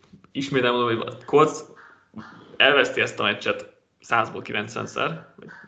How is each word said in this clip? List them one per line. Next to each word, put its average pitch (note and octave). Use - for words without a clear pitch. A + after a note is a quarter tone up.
ismét C3+
elmondom, A#2+
hogy A2+
a -
Colts D3+
elveszti C3
ezt A#2
a -
meccset G#2
százból -
kilencvenszer, A2+
vagy, -